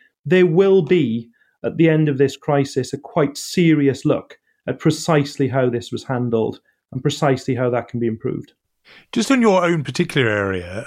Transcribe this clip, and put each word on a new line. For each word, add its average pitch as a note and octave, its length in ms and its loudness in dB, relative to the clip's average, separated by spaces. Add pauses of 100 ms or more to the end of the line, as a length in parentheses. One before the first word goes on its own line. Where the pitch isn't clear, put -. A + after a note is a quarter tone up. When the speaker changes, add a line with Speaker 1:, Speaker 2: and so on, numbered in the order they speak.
(260)
Speaker 1:
there F3+ 220 4
will F#3+ 340 4
be, C3 480 -2 (340)
at A#2+ 140 -4
the E3 100 4
end D#3 220 4
of C3 80 -2
this C#3 180 2
crisis, C#3 560 -2
a C3+ 60 -8
quite - 400 -2
serious D3+ 680 2
look - 340 -2 (280)
at C3+ 120 -6
precisely D3 680 0
how B2+ 220 0
this A#2+ 220 -6
was A#2+ 120 -10
handled A#2+ 580 -4 (300)
and B2+ 120 -8
precisely C#3 500 -2
how B2 160 -2
that A#2+ 200 -4
can A#2+ 100 -8
be A#2 80 -2
improved. - 460 -8 (580)
Speaker 2:
Just A3+ 180 -2
on C4 120 4
your F#3 220 4
own E3+ 200 0
particular C#3 440 -2
area G2 600 -4